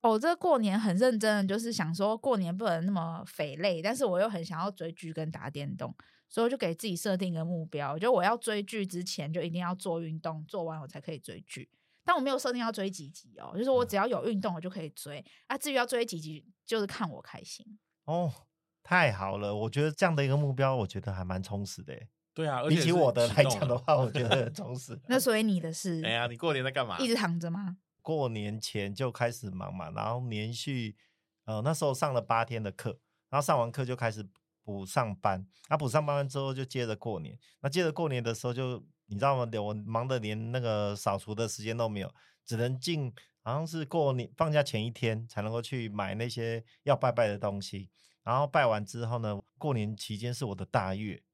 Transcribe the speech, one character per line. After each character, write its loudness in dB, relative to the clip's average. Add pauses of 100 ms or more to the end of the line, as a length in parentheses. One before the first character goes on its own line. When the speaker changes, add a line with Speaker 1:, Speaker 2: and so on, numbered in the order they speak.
Speaker 1:
哦， 6
这 4
过 4
年 4
很 2
认 6
真 4
的， 2
就 2
是 -2
想 0
说 2
过 2
年 0
不 -4
能 2
那 2
么 -2
肥 -6
累， 0
但 0
是 2
我 4
又 4
很 -2
想 -4
要 0
追 -8
剧 -10
跟 -4
打 -8
电 -6
动， -6 (320)
所 0
以 -
我 4
就 0
给 0
自 -10
己 0
设 0
定 0
一 -2
个 -2
目 -2
标， -4
就 2
我 6
要 4
追 -2
剧 -2
之 -6
前 -4
就 -2
一 -2
定 -2
要 -2
做 -2
运 -6
动， -6
做 -4
完 -6
我 -12
才 -14
可 -8
以 -8
追 -14
剧。 -14 (340)
但 4
我 4
没 0
有 0
设 -2
定 -2
要 0
追 -2
几 -12
集 -20
哦， -12
就 0
是 2
我 6
只 -6
要 4
有 0
运 0
动 -2
我 -6
就 -6
可 -8
以 -8
追， -12
Speaker 2:
嗯。 -20 (220)
Speaker 1:
啊， -4
至 -4
于 -2
要 4
追 0
几 -6
集， -10 (200)
就 0
是 2
看 -4
我 -12
开 -16
心。 -16 (380)
Speaker 2:
哦， 0 (540)
太 6
好 -4
了， -2
我 0
觉 2
得 4
这 2
样 4
的 4
一 2
个 4
目 2
标， 4
我 2
觉 -6
得 -4
还 -4
蛮 -2
充 -4
实 -12
的 -12
耶。 -14 (240)
Speaker 3:
对 -4
啊， 0
Speaker 2:
比 8
起 4
我 8
的 4
来 8
讲 2
的 2
话， 4
Speaker 3:
而 2
且 0
是 -
启 -
动 2
了。 -
Speaker 2:
我 -
觉 -
得 6 (120)
很 -6
充 -8
实。 -10
Speaker 1:
<laughs> -16
那 4
所 4
以 4
你 2
的 -4
是？ -2
Speaker 3:
哎 0
呀， 2
你 -4
过 0
年 2
在 0
干 0
嘛？ -4
Speaker 1:
一 0
直 4
躺 0
着 -4
吗？ -4 (240)
Speaker 2:
过 0
年 -4
前 -4
就 -2
开 0
始 -8
忙 -8
嘛， -8
然 -4
后 -2
连 -4
续， -6 (480)
呃， -2
那 2
时 -2
候 2
上 0
了 2
八 2
天 -2
的 -2
课， -8 (300)
然 0
后 -4
上 4
完 0
课 -4
就 -4
开 0
始 -10 (340)
补 -8
上 0
班， 0 (220)
那 4
补 -2
上 2
班 0
之 -6
后 -2
就 -4
接 -2
着 -2
过 -6
年， -12 (220)
那 -2
接 2
着 4
过 0
年 0
的 0
时 -10
候 0
就， -4 (220)
你 -8
知 -2
道 4
吗？ 0
我 -2 (120)
忙 0
得 0
连 -4
那 -2
个 0
扫 0
除 -6
的 0
时 -8
间 -2
都 2
没 -4
有， -8 (320)
只 -4
能 0
进， -2 (320)
好 -4
像 -2
是 -4
过 2
年， -2
放 2
假 6
前 0
一 -4
天 -2
才 -6
能 -2
够 -2
去 -6
买 -4
那 -4
些 -4 (220)
要 4
拜 2
拜 4
的 -2
东 -2
西， -10 (340)
然 0
后 2
拜 4
完 2
之 -6
后 -2
呢， -2 (160)
过 -2
年 -2
期 -8
间 -4
是 -6
我 -2
的 -6
大 0
月 -6 (100)